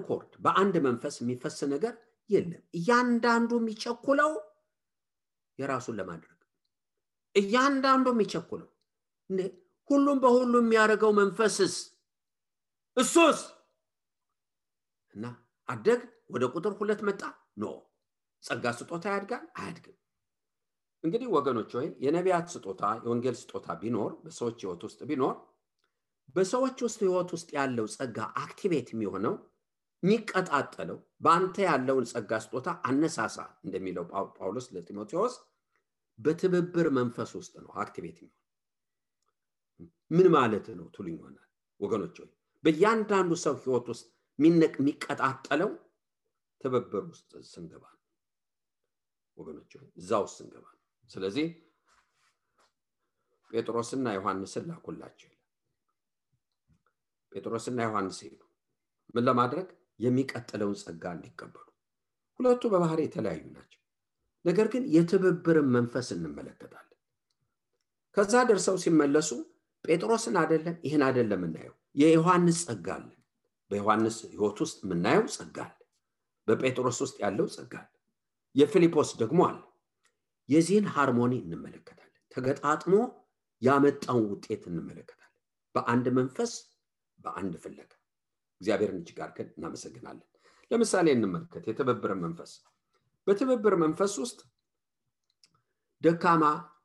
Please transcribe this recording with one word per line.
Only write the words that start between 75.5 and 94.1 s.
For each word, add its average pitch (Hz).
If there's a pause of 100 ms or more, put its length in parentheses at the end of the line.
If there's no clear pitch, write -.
አለ። - (680)
በጴጥሮስ 123
ውስጥ 135
ያለው 120
ጸጋ -
አለ። - (640)
የፊልጶስ 151
ደግሞ 123
አለ። - (880)
የዚህን 170
ሃርሞኒ 127
እንመለከታለን። - (280)
ተገጣጥሞ 143 (680)
ያመጣውን 131
ውጤት 101
እንመለከታለን። - (420)
በአንድ 123
መንፈስ፣ 131 (680)
በአንድ 90
ፍለጋ። - (720)
እግዚአብሔርን 98
እጅግ 85
አድርገን -
እናመሰግናለን። - (440)
ለምሳሌ 220
እንመልከት 95
የትብብር 113
መንፈስ። 85 (760)
በትብብር 214
መንፈስ 170